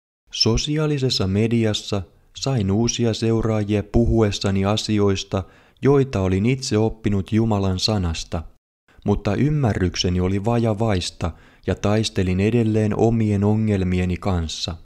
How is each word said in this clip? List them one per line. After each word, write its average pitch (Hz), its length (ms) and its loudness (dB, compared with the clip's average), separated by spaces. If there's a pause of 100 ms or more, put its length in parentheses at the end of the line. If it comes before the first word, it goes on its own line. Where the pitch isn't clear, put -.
(300)
Sosiaalisessa 135 960 0
mediassa 107 760 0 (340)
sain 120 340 -2
uusia 113 440 2
seuraajia 110 680 0
puhuessani 104 840 2
asioista, 101 800 0 (380)
joita 135 380 2
olin 95 260 2
itse 127 320 0
oppinut 107 540 -2
Jumalan 101 460 0
sanasta. 87 640 -4 (640)
Mutta 101 300 0
ymmärrykseni 98 880 0
oli 98 240 0
vajavaista 113 840 -2 (360)
ja 92 80 0
taistelin 101 680 0
edelleen 107 580 2
omien 107 460 2
ongelmieni 92 720 2
kanssa. 87 680 -4